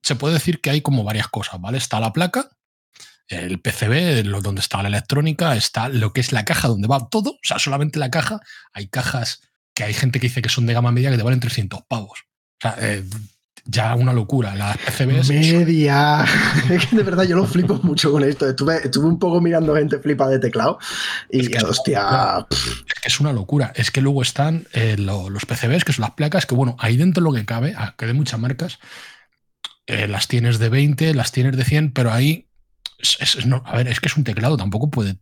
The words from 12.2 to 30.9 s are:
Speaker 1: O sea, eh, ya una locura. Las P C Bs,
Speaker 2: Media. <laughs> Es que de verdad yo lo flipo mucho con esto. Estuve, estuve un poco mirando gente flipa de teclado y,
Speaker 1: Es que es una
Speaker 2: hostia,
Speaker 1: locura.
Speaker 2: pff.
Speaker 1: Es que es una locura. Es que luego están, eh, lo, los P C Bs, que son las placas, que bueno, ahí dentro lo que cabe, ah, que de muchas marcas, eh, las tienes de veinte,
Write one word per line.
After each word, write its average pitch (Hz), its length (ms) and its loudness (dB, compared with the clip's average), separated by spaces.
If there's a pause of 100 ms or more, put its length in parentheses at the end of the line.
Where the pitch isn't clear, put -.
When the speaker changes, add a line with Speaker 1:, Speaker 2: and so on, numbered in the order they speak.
Speaker 1:
O - 400 -20
sea, 113 180 -4
eh, 104 240 -2 (600)
ya 113 280 0
una 123 200 2
locura. 113 420 0
Las 104 220 -4
P - 120 -4
C 127 160 0
Bs, 131 240 4
Speaker 2:
Media. 151 960 4 (220)
<laughs> 147 220 2
Es 175 180 2
que - 80 2
de 214 80 4
verdad 185 220 2
yo 175 100 2
lo 190 100 4
flipo 180 380 2
mucho 151 280 2
con 147 120 4
esto. 139 260 2
Estuve, 143 280 0
estuve 143 280 0
un 165 140 2
poco 175 220 2
mirando 160 340 2
gente 147 240 2
flipa 143 300 0
de 135 100 4
teclado 120 400 0 (500)
y, 131 120 2
Speaker 1:
Es 123 80 0
que 117 80 -2
es 113 60 2
una 87 80 0
Speaker 2:
hostia, - 320 0
Speaker 1:
locura. - 460 0
Speaker 2:
pff. - 180 -2 (200)
Speaker 1:
Es - 140 -8
que - 80 -6
es - 100 0
una 143 140 2
locura. 123 420 0
Es - 160 -2
que 135 100 0
luego 139 200 2
están, 156 500 -2
eh, 113 260 0
lo, 98 320 -4
los 101 160 -6
P 120 120 -6
C 117 100 -2
Bs, 151 160 2
que - 80 0
son 120 120 0
las 117 80 -4
placas, 151 340 0
que 123 100 0
bueno, 123 240 2
ahí 117 160 2
dentro 175 260 4
lo 160 120 2
que 110 120 -2
cabe, 123 320 -4
ah, 104 200 -8
que 117 80 -8
de 117 80 -2
muchas 123 260 -2
marcas, 127 400 -6 (1080)
eh, 104 180 -2
las 98 200 -4
tienes 120 320 2
de 113 100 2
veinte, 147 440 2